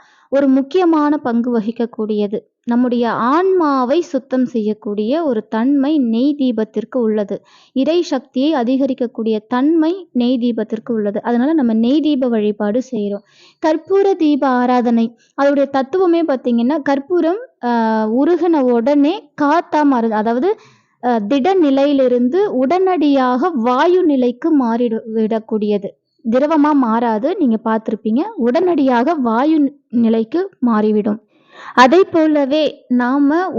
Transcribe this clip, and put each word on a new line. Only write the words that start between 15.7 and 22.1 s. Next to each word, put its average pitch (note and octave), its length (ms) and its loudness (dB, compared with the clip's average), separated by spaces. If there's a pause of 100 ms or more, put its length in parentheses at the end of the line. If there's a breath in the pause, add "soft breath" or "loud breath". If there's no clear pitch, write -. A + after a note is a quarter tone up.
பாத்தீங்கன்னா, C4 580 -2
கற்பூரம், D#4+ 560 -2 (260)
அ, B3 60 -2 (540)
உருகுன E4 360 2
உடனே C#4 720 0 (100)
காத்தா D4+ 500 0
மாறுது. A3+ 180 0
அதாவது, A#3 480 -2 (460 soft breath)
அ, A#3+ 160 0
திட C4 340 0
நிலையிலிருந்து C4+ 1040 2